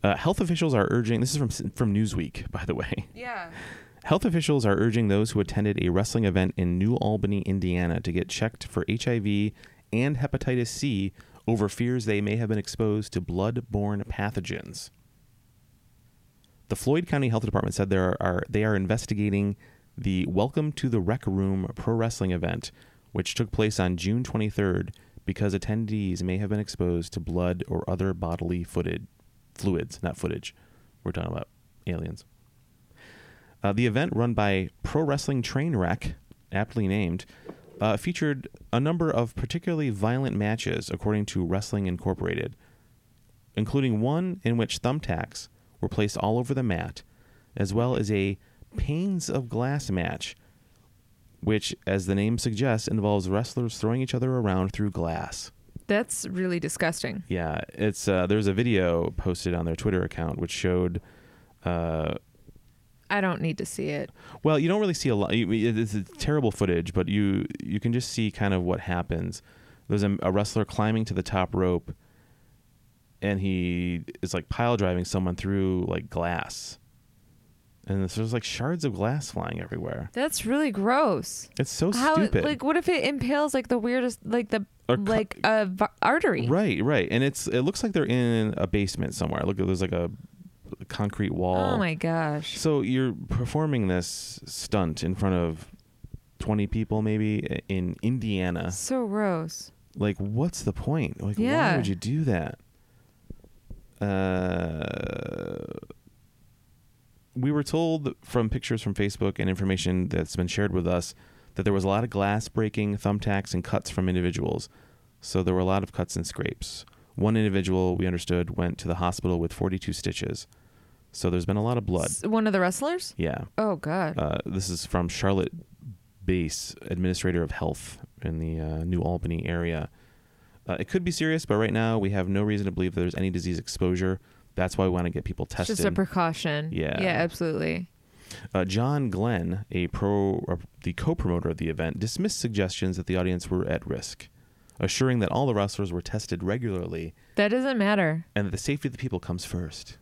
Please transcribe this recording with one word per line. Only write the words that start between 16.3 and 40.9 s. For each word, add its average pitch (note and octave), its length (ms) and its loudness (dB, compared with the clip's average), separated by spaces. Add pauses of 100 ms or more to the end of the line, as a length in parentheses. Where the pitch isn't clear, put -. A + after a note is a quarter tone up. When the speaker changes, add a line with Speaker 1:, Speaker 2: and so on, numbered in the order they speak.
Speaker 1:
The A2 60 2
Floyd D#3+ 300 2
County C#3 240 2
Health A2+ 160 2
Department G2+ 300 0
said G2 160 0
there F#2 280 4
are, F2+ 300 0
they G#2 140 2
are G#2+ 120 4
investigating G2+ 800 2 (400)
the F#2 320 2
Welcome C3+ 460 2
to - 160 -2
the A2+ 100 4
Rec F2+ 280 0
Room F#2+ 480 0
pro - 180 0
wrestling A2+ 380 0
event, F2 400 -2 (400)
which - 240 -2
took A2+ 160 0
place G#2+ 280 2
on F2+ 180 2
June G#2 260 0
twenty-third, G2 720 0 (300)
because G2 280 0
attendees G2+ 680 -2
may F#2 160 0
have G2+ 120 -2
been G#2 100 0
exposed F2 540 -2
to G2 60 -4
blood F2+ 480 0
or E2+ 200 -2
other F#2 280 0
bodily F2 480 -2
footed, E2+ 420 -4 (480)
fluids, - 480 -2
not E2+ 160 -4
footage. - 380 -6 (480)
We're F#2 80 -4
talking E2+ 200 -4
about E2 160 -8 (380)
aliens. E2 400 -6 (1400)
Uh, G2+ 80 4
the A2 140 4
event, B2+ 300 2
run A#2 180 2
by G2 360 2 (120)
Pro D#3 220 0
Wrestling C#3 400 0
Trainwreck, G#2+ 720 0 (360)
aptly G#2 360 0
named, F#2 380 0 (560)
uh, G#2+ 160 2
featured D3+ 500 -2 (240)
a A#2 80 2
number D#3+ 300 2
of A#2 260 0
particularly D#3 540 -2
violent A#2 460 0
matches, G#2 540 0
according G#2+ 360 0